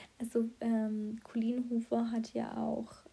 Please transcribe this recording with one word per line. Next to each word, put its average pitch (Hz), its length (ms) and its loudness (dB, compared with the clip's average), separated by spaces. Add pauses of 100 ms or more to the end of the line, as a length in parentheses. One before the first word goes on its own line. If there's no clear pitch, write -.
(180)
Also, 233 320 2 (100)
ähm, 220 640 0
Colleen 240 460 0
Hoover 233 400 2
hat 226 240 -2
ja - 240 -2
auch, 226 320 -2 (240)